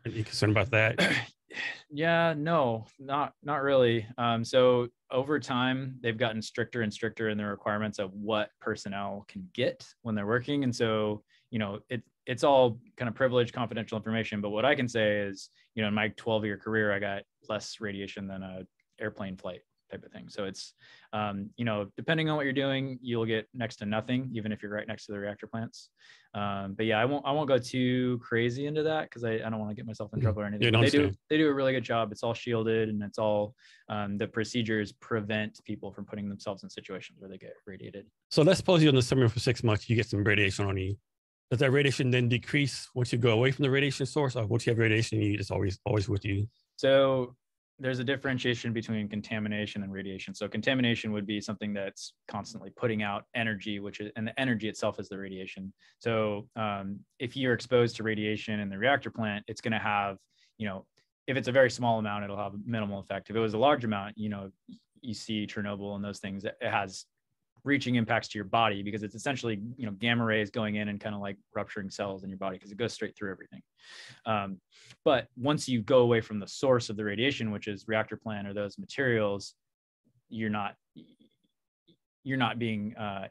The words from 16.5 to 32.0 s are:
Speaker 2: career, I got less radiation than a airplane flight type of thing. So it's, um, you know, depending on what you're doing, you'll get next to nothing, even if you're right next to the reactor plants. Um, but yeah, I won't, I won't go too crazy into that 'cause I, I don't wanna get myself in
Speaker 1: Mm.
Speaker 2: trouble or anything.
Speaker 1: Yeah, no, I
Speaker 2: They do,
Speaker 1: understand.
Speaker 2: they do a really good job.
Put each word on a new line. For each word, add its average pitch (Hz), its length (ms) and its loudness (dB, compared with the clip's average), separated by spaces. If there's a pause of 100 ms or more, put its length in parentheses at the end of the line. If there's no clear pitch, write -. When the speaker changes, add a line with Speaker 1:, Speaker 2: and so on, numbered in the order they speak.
Speaker 2:
career, 107 340 0
I 98 60 0
got 101 240 -4 (260)
less 104 320 -6
radiation 98 460 -8
than 95 160 -8
a 92 220 -12 (360)
airplane 101 380 -8
flight 90 220 -10 (320)
type 95 120 -12
of - 80 -20
thing. 92 160 -16
So 101 180 -8
it's, - 280 -10 (380)
um, 104 440 -4
you 120 100 -4
know, 104 200 0 (120)
depending 160 300 0
on 156 80 0
what 143 100 -2
you're 135 80 -2
doing, 135 460 -2
you'll 117 280 -2
get 110 260 -2
next 117 220 -6
to 107 100 -10
nothing, 123 480 -2
even 107 180 -4
if 104 120 -8
you're 104 80 -10
right 107 160 -6
next 107 180 -10
to 107 60 -14
the 101 80 -6
reactor 104 260 -8
plants. - 440 -10 (440)
Um, 98 400 -4
but 110 140 0
yeah, 107 120 4
I 117 60 6
won't, 143 220 0
I 139 40 2
won't 151 160 0
go 131 120 6
too 127 640 0
crazy 120 420 0
into 151 160 -2
that 156 300 -2
'cause 120 120 -8
I, 113 100 0
I 110 180 -2
don't 110 80 -2
wanna 107 160 -6
get - 100 -12
myself 110 280 -8
in 110 60 -2
Speaker 1:
Mm. 127 40 4
Speaker 2:
trouble 104 180 2
or 104 40 -2
anything. 104 180 0
Speaker 1:
Yeah, 117 80 6
no, 113 80 6
I 127 60 8
Speaker 2:
They 143 40 6
do, 143 100 6
Speaker 1:
understand. 139 180 2 (120)
Speaker 2:
they 156 80 4
do 156 100 6
a 143 60 4
really 135 200 2
good 127 100 0
job. 113 280 0